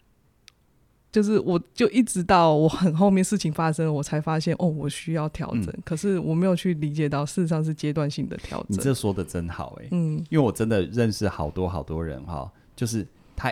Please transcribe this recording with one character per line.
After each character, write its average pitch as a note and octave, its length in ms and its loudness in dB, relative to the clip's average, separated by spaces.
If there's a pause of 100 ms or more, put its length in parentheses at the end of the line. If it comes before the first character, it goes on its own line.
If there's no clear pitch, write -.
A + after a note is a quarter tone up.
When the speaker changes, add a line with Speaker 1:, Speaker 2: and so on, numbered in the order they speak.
(1120)
Speaker 1:
就 G#3+ 120 2
是 G#3 180 2
我 F3 180 0 (140)
就 - 160 2
一 B3 140 4
直 F#3 200 0
到 E3+ 300 6
我 D#3 160 6
很 E3 260 2
后 G3 160 6
面 F#3+ 140 4
事 G#3 140 0
情 D#3+ 120 0
发 D#3+ 220 0
生 D#3+ 140 0
了， D#3 60 0
我 C#3+ 100 -2
才 D3+ 180 -2
发 D#3+ 180 -2
现， D#3+ 200 0
哦， F3+ 100 0
我 D3+ 180 -2
需 D#3+ 280 -6
要 D#3 160 -2
调 - 220 -8
整。 A2 160 -2
Speaker 2:
嗯。 - 160 -10
Speaker 1:
可 D#3+ 120 -4
是 G3 220 0
我 D#3 160 0
没 E3+ 100 2
有 F#3+ 100 4
去 F3+ 200 0
理 D3+ 180 -2
解 D3+ 160 0
到， C#3+ 160 0
事 - 160 -4
实 E3+ 80 2
上 D#3 160 0
是 D#3+ 80 -2
阶 D3+ 200 -2
段 D3 180 0
性 - 180 -4
的 - 80 -8
调 - 220 -8
整。 - 100 -8
Speaker 2:
你 G2 80 0
这 C3 160 2
说 G#2+ 200 0
得 F#2 120 -2
真 E2+ 240 -6
好 E2+ 320 -10
欸。 - 100 -16
Speaker 1:
嗯。 D#3+ 380 -2
Speaker 2:
因 D#3+ 100 4
为 - 0 -
我 B2+ 140 4
真 A2 160 0
的 G#2 140 4
认 A2+ 280 0
识 G2+ 160 -2
好 D#2 240 -2
多 F#2 160 -2
好 F2 160 -4
多 D#2+ 220 -4
人 C#2 200 -8
哈， D2 260 -8 (260)
就 B2 100 -2
是 A2+ 200 -2 (280)
他 - 180 -4